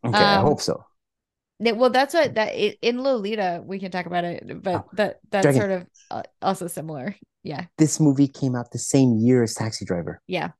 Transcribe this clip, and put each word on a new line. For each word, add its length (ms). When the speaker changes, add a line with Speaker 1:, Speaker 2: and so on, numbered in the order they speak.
Speaker 1:
Okay, 120
I 200
Speaker 2:
Um, 80
Speaker 1:
hope 160
so. 220
Speaker 2:
that, 180
well, 120
that's 240
what 220
that 180
i-, 280
in 220
Lolita, 640
we 140
can 120
talk 140
about 180
it, 380
but 140
Speaker 1:
Oh, 180
Speaker 2:
that, 260
that's 140
Speaker 1:
Dragon. 180
Speaker 2:
sort 100
of, 160
uh, 120
also 260
similar. 480
Yeah. 220
Speaker 1:
This 220
movie 280
came 280
out 160
the 80
same 380
year 260
as 100
Taxi 320
Driver. 420
Speaker 2:
Yeah. 320